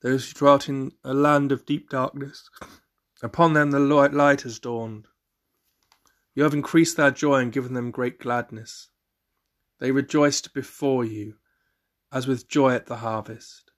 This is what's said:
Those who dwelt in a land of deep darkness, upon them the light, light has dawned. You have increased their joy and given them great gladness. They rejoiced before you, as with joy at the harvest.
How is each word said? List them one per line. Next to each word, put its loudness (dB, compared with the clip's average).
Those -2
who -20
dwelt 4
in -8
a -6
land 2
of -2
deep -6
darkness, -8
upon 2
them 2
the 0
light, 4
light 4
has -12
dawned. -10
You 0
have 2
increased 2
their 6
joy 0
and 0
given -6
them -6
great -6
gladness. -8
They -2
rejoiced 0
before -2
you, -10
as -6
with -4
joy 2
at -4
the -10
harvest. -10